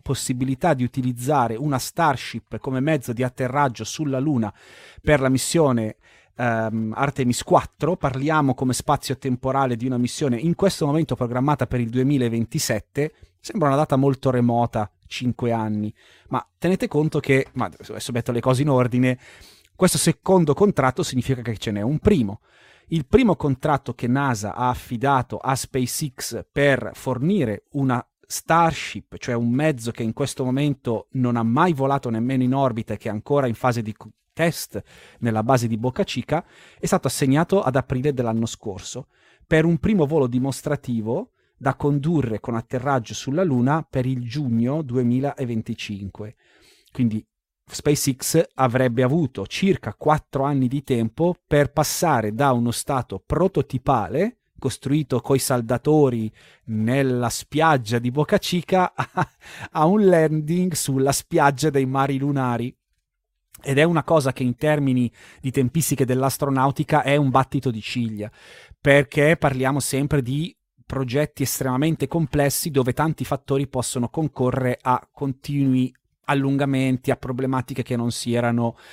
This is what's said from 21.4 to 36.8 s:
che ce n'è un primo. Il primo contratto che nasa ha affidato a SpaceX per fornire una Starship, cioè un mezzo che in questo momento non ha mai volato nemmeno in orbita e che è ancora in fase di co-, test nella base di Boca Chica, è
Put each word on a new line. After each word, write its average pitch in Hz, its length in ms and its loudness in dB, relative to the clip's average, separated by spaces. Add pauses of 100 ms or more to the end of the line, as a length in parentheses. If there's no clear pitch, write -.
che 113 160 -6
ce - 140 -6
n'è 101 100 -4
un 139 180 -2
primo. 120 420 2 (460)
Il 160 200 -2
primo 220 280 6
contratto 139 580 -2
che - 140 -6
nasa 120 480 -2
ha 123 140 -2
affidato 123 680 -2
a 131 180 -2
SpaceX - 960 -6
per 135 420 0
fornire 131 800 -2
una 131 340 -2 (200)
Starship, - 920 -2
cioè - 180 -4
un 120 140 0
mezzo 127 420 0
che 120 120 -8
in 110 100 -2
questo - 300 -4
momento 127 680 -2
non 120 240 0
ha 117 80 0
mai 151 300 2
volato 135 360 0
nemmeno 123 340 0
in 127 100 0
orbita 123 400 -2
e 101 40 -4
che - 100 -12
è 107 40 -4
ancora 131 360 -2
in 117 60 -2
fase 120 280 0
di 107 120 -8
co-, - 180 -20 (220)
test - 480 -4 (380)
nella 110 240 0
base 120 240 2
di 110 100 -2
Boca 127 260 -4
Chica, 147 420 -4 (340)
è - 60 -4